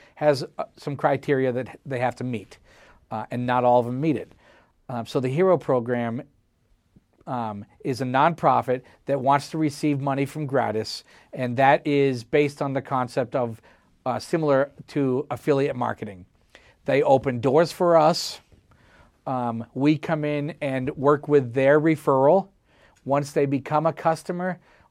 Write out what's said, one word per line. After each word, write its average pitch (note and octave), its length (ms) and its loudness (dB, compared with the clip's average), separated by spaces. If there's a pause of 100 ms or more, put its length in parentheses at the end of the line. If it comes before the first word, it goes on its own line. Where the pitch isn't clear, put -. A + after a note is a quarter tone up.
(160)
has, D3 300 0 (140)
uh, - 60 -8 (100)
some C#3 200 -10
criteria C#3 560 0
that A#2+ 320 -8
they C3 140 -8
have B2 200 -2
to C3 60 -8
meet, A#2 360 -10 (500)
uh, A2 220 -8
and B2 160 -6
not B2 160 0
all B2 160 6
of A#2 80 0
them B2 120 -6
meet D3+ 180 0
it. - 160 -14 (540)
Um, A#2 200 -8
so D3 120 -4
the B2+ 100 -2
Hero F3 280 2
program, A#2+ 640 -2 (1040)
um, A2 400 -8 (180)
is B2+ 180 -4
a C3 40 -4
nonprofit C3 760 2 (240)
that C#3 140 -2
wants C#3 300 2
to D#3+ 80 -8
receive D3 440 -2
money C#3 240 -2
from D3+ 200 -8
Gratis, A2 580 -2 (300)
and B2 240 -6
that C#3 280 4
is C#3 380 2
based D3 380 0
on C#3 120 -4
the C3+ 80 -4
concept B2+ 540 -4
of, A#2+ 260 -4 (440)
uh, A#2+ 120 -4
similar C#3+ 540 0 (160)
to C3+ 420 -2
affiliate C#3 460 -2
marketing. G#2 500 -8 (600)
They C#3 180 2
open C3 360 2
doors C#3+ 320 2
for E3+ 260 4
us. - 440 2 (840)
Um, A#2+ 380 -4 (100)
we C#3+ 240 2
come D#3 260 -4
in D3 340 -4
and C3 380 -4
work C#3+ 300 2
with C3+ 260 4
their C#3 260 6
referral. D3+ 680 4 (580)
Once C#3 260 -2
they C#3+ 140 0
become D3 400 -2
a D#3 80 0
customer, F3 640 -4 (320)